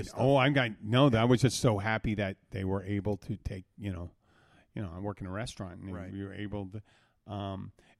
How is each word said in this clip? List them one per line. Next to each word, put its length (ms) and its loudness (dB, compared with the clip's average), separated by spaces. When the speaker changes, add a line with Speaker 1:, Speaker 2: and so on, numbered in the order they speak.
Speaker 1:
this 40 -12
stuff 120 -6
Speaker 2:
Oh, 180 6
I'm 160 4
got, 280 0
no, 280 6
I 140 4
was 180 6
just 180 2
so 180 4
happy 360 0
that 240 -2
they 140 -4
were 200 0
able 340 -2
to 180 -8
take, 300 -10
you 160 -6
know, 180 -8
you 60 -6
know, 140 -6
I 60 -10
work 200 -6
in 60 -8
a 40 -8
restaurant, 520 -8
and 120 -8
Speaker 1:
Right. 160 -10
Speaker 2:
we 140 -6
were 80 -10
able 360 -6
to, 140 -12
um, 420 -8